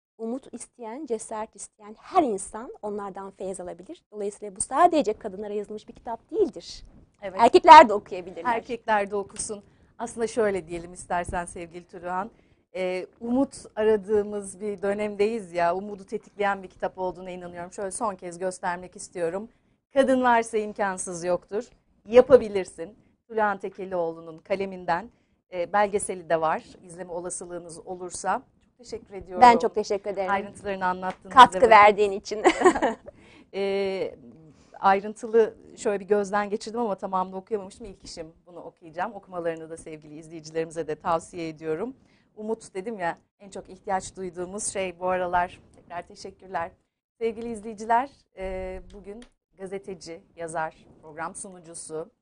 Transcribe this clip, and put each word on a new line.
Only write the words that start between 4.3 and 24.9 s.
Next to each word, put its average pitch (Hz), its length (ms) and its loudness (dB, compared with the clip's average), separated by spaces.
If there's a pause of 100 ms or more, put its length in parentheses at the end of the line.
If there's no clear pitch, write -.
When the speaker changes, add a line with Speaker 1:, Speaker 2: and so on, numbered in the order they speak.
Speaker 1:
bu - 40 -6
sadece 285 520 4
kadınlara 208 420 -10
yazılmış 208 340 -8
bir 240 60 -20
kitap - 360 -12
değildir. 311 540 -4 (380)
Speaker 2:
Evet. 190 180 -8
Speaker 1:
Erkekler 311 480 12
de - 60 -2
okuyabilirler. 185 600 -6
Speaker 2:
Erkekler 226 560 -2
de 208 60 -4
okusun. 202 460 -8 (360)
Aslında 233 280 -6
şöyle 202 420 -2
diyelim 170 240 -12
istersen 180 520 -6
sevgili 175 420 -14
Turhan. 185 440 -8 (440)
Ee, 185 320 -4 (140)
umut 254 340 0 (220)
aradığımız 208 840 0
bir 202 220 -8
dönemdeyiz 202 720 -2
ya, 170 220 2
umudu 196 300 -8
tetikleyen 202 580 -4
bir 185 60 -16
kitap 185 300 -6
olduğuna 185 320 -6
inanıyorum. 175 420 -12
Şöyle 196 180 -8
son 202 240 -4
kez 175 240 -12
göstermek 185 580 -6
istiyorum. 185 520 -6 (440)
Kadın 262 300 4
varsa 233 360 4
imkansız 190 640 -4
yoktur. 180 400 -2 (420)
Yapabilirsin. 214 880 6 (340)
Turhan 208 300 0
Tekelioğlu'nun 170 800 -6
kaleminden. 190 720 -4 (420)